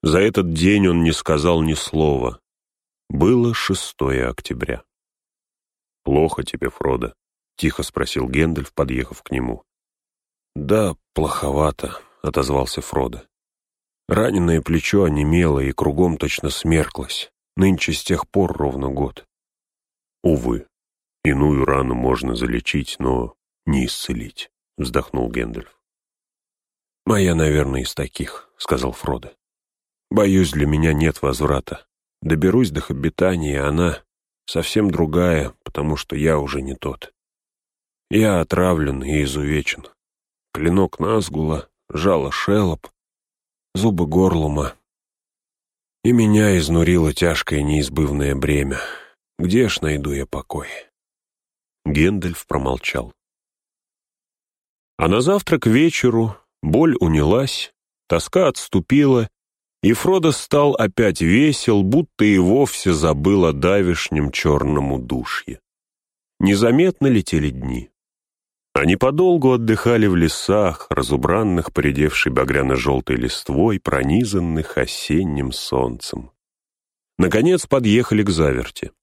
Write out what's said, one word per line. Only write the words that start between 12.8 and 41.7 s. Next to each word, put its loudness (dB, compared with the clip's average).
Фродо. -6
«Раненое 0
плечо 0
онемело, 2
и -2
кругом 0
точно -4
смерклось. -4
Нынче 2
с -6
тех -2
пор 0
ровно -4
год». -6
«Увы, 0
иную 2
рану 0
можно -2
залечить, -4
но -4
не 0
исцелить», — -10
вздохнул -4
Гэндальф. -8
«Моя, -2
наверное, -2
из -10
таких», — -12
сказал -4
Фродо. -10
«Боюсь, 2
для 0
меня 0
нет 0
возврата. -4
Доберусь 2
до -6
Хоббитании, -2
а -2
она 0
совсем 0
другая, 0
потому -4
что -8
я 2
уже -4
не -8
тот. -12
Я 4
отравлен 0
и 0
изувечен. -4
Клинок 0
Назгула, -2